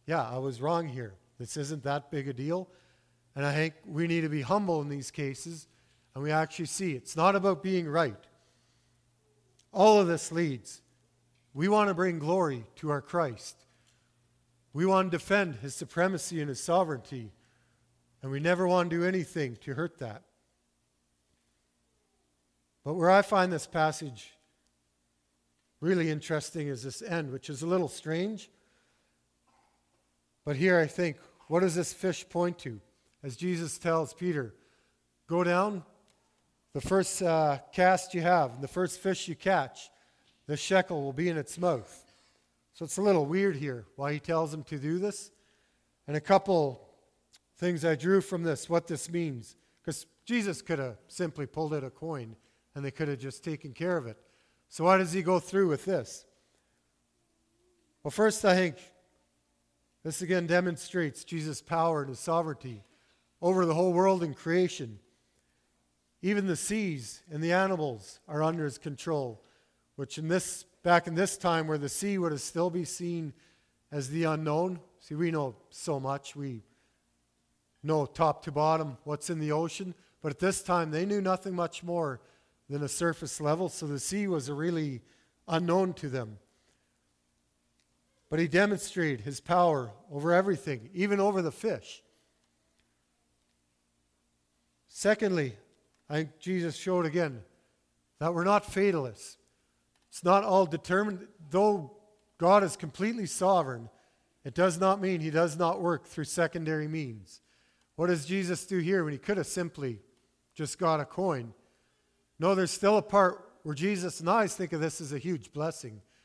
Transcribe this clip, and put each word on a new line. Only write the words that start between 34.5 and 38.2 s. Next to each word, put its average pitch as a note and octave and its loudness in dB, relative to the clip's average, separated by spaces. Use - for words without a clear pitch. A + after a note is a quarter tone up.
"Go F3 2
down, F3+ 0
the C#3 -6
first, F#3+ 0
uh, D#3 4
cast F#3 4
you F3 -2